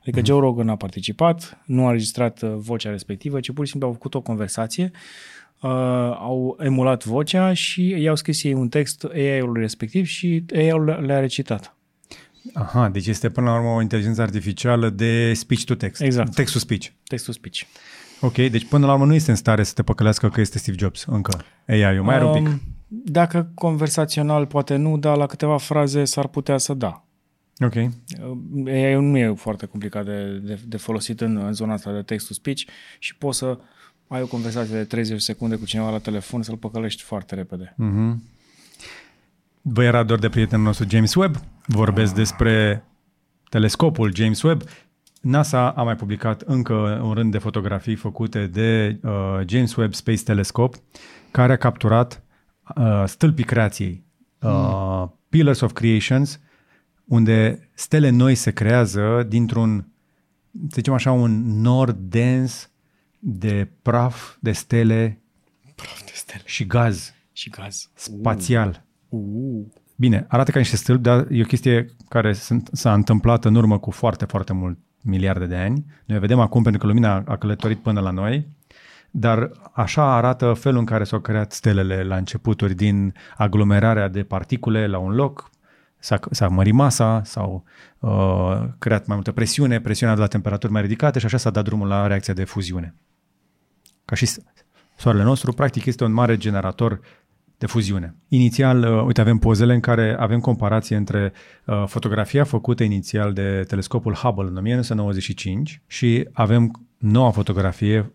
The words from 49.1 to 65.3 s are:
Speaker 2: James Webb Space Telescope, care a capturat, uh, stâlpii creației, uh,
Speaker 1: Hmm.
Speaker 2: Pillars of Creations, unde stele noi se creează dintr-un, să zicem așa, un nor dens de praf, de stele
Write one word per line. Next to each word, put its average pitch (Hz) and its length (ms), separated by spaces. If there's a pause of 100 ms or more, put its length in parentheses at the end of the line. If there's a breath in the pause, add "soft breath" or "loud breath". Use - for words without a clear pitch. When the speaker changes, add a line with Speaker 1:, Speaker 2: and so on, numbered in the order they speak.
Speaker 2:
James 117 300
Webb 110 180
Space - 280
Telescope, 113 560 (520 loud breath)
care 127 220
a 127 40
capturat, 120 680 (540)
uh, 107 300
stâlpii 151 380
creației, 101 600 (360)
uh, 110 100
Speaker 1:
Hmm. 95 680 (100)
Speaker 2:
Pillars 143 320
of 117 120
Creations, 123 680 (640 soft breath)
unde 110 720
stele 151 360
noi 123 240
se - 160
creează 110 800
dintr-un, 113 580 (640)
să 160 220
zicem 131 180
așa, 127 200
un 113 480
nor 123 320
dens 120 760 (480)
de 101 500 (140)
praf, 120 580
de 110 120
stele 113 680 (540)